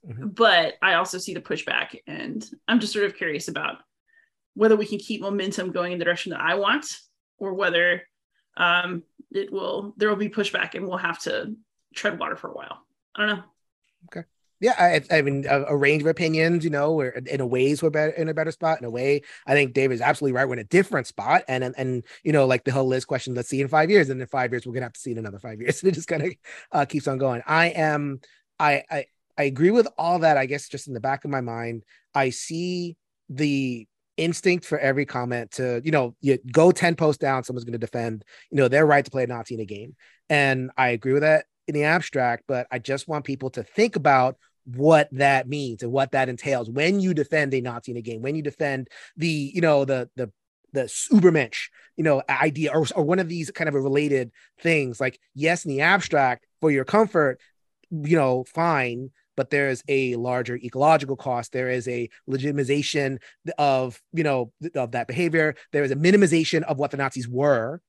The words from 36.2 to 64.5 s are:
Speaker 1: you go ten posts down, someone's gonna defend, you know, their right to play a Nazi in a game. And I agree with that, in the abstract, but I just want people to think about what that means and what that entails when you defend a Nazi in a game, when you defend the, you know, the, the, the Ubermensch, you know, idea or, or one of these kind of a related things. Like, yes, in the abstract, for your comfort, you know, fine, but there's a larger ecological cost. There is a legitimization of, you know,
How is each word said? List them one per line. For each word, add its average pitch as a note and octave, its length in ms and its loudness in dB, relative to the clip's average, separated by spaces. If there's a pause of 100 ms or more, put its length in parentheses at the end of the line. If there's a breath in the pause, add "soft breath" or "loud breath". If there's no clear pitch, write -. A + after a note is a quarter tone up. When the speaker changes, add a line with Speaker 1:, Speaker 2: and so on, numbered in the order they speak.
Speaker 1:
you C3+ 180 2 (140)
go E3+ 180 10
ten E3+ 240 2
posts D#3 260 2
down, C3+ 220 0
someone's B2 220 -10
gonna A#2 140 -8
defend, A2+ 460 -6 (260 loud breath)
you D3+ 60 -2
know, C3 120 6
their D3 180 6
right C#3+ 180 4
to - 60 -12
play C3 140 -2
a - 20 -2
Nazi A#2+ 280 -8
in A2 60 -8
a G#2+ 60 -6
game. G#2+ 300 -14 (340 soft breath)
And C3+ 480 2
I B2+ 120 4
agree A#2+ 220 -2
with C#3+ 100 2
that, D#3 240 4 (220)
in D3 60 -6
the D3 100 0
abstract, C#3 600 0
but B2+ 240 -4
I B2+ 80 -6
just C3+ 300 -6
want D3 160 -6
people C3 260 -6
to A#2 120 -10
think G#3+ 340 0
about C3 400 4 (280)
what D3 480 6
that C3+ 360 2
means C3 340 -6
and A#2+ 100 -6
what C3+ 200 0
that C3 160 2
entails B2 400 -4
when D#3 320 0
you F#3 140 2
defend D3 400 0
a C3 60 0
Nazi A#2+ 320 -8
in A#2+ 40 -8
a A#2 60 -8
game, A2+ 200 -10
when C#3+ 120 -4
you D#3 80 -6
defend C#3 460 -4 (280 loud breath)
the, D3+ 380 -2
you F3 60 -2
know, D3+ 240 4
the, B2+ 320 -2
the, A#2+ 140 -6 (420)
the C#3 100 -2 (300)
Ubermensch, E3+ 560 4 (280 soft breath)
you D#3 80 -2
know, C#3 240 4
idea C#3+ 440 0
or, D#3 120 2 (100)
or E3 100 0
one F3+ 140 2
of F3 100 -2
these E3+ 220 -8
kind D#3+ 180 -4
of C#3+ 60 -2
a C3+ 60 2
related C#3 520 0 (280 soft breath)
things. D3 400 0
Like, C3 180 -2 (160)
yes, D#3+ 300 0
in D#3+ 60 -4
the C3+ 120 -2
abstract, D3+ 640 2 (140)
for D#3 100 4
your C3 140 2
comfort, F3 560 2 (500 soft breath)
you D#3 260 0
know, B2+ 280 2
fine, C3+ 640 -2 (260)
but C3 140 -4
there's C#3 380 0
a C3 280 0
larger B2 400 -4
ecological C3+ 600 2
cost. B2 360 -6
There B2+ 180 -2
is B2+ 160 -4
a A#2+ 220 -6 (200 soft breath)
legitimization C#3 880 -2 (400 loud breath)
of, C3 420 0 (120)
you D#3+ 120 -2
know, C3 360 0